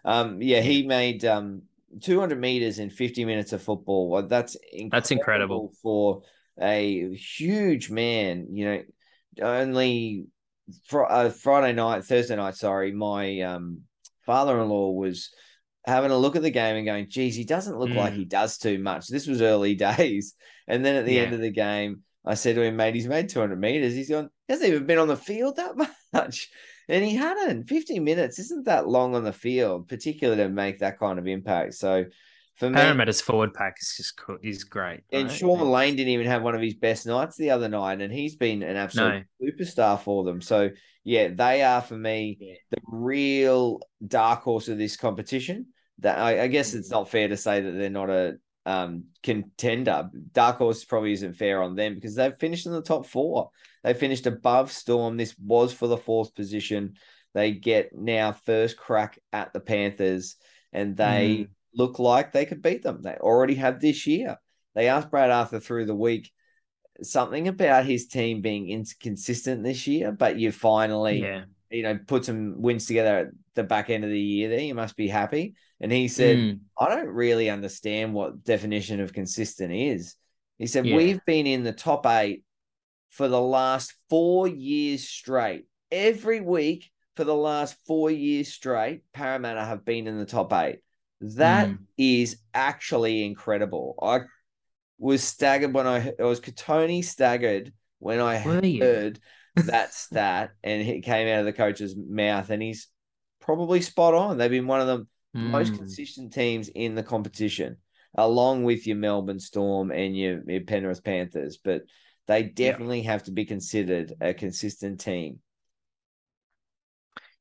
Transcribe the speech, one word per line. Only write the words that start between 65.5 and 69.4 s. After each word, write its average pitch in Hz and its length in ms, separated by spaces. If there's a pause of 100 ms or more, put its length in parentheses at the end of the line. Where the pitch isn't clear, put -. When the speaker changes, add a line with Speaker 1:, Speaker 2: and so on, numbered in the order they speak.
Speaker 1:
through 117 260
the 107 80
week 113 360 (720)
something 135 460
about 147 380
his 123 220
team 117 320
being 104 280
inconsistent 113 960